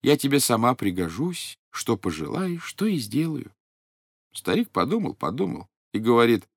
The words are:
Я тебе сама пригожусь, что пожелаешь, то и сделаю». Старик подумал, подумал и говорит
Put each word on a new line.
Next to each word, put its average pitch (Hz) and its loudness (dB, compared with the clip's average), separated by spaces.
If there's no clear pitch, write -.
Я 143 6
тебе 143 2
сама 120 2
пригожусь, 92 -4
что - -2
пожелаешь, 165 -4
то 202 -2
и 202 0
сделаю». 135 -4
Старик - 0
подумал, 196 0
подумал 147 -4
и 107 -2
говорит 117 4